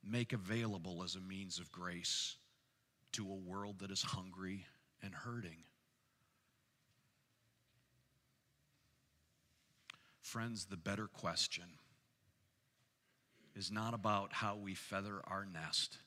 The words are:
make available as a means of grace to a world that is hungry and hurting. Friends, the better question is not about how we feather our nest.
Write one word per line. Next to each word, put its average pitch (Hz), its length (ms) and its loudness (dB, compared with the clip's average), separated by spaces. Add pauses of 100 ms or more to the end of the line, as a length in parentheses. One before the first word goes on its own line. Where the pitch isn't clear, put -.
make 113 280 2
available 95 680 2
as 90 120 -2
a 95 60 -6
means 95 380 -4
of 80 140 -6
grace 87 640 0 (760)
to 101 160 0
a 98 60 -2
world 95 460 -4
that 98 100 -4
is 95 120 2
hungry 95 640 -2 (360)
and 98 120 -6
hurting. 95 500 -6 (4000)
Friends, 113 460 0
the 95 100 -4
better 101 320 2
question - 560 2 (1900)
is 92 140 0
not 110 240 2
about 101 380 4
how 104 240 4
we 98 180 -2
feather 98 520 -2
our 95 180 0
nest. 82 640 0